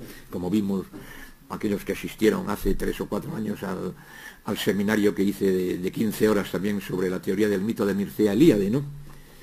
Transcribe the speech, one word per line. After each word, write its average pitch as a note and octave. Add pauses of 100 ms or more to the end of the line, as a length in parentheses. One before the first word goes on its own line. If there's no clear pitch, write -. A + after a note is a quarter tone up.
(300)
Como F2+
vimos G2 (640)
aquellos G2+
que -
asistieron F#2+
hace G2
tres -
o F#2+
cuatro G#2+
años -
al, F#3+ (520)
al G#2
seminario G#2
que G2+
hice G2
de, F#2
de F2+
quince G#2+
horas G2+
también G2+
sobre F#2
la F#2
teoría G2+
del G2
mito A2
de G2
Mircea G2+
Eliade, G#2+
¿no? B2+ (600)